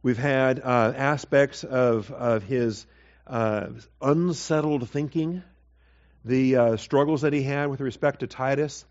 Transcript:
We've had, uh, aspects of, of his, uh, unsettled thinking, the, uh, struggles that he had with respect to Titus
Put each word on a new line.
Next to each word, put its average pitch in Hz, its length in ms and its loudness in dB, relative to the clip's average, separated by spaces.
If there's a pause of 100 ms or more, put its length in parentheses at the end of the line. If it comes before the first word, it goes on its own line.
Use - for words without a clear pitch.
We've 123 160 0
had, 131 420 2
uh, 123 360 2
aspects 139 680 0
of, 120 480 0
of 117 320 0
his, 117 440 -2 (400)
uh, 110 400 -2 (340)
unsettled 151 880 0
thinking, 160 540 -4 (840)
the, 131 300 2
uh, 117 220 4
struggles 143 440 0
that 147 120 0
he 139 100 -2
had 143 260 -2
with 135 120 -8
respect 139 400 -2
to 127 60 -6
Titus 135 640 -4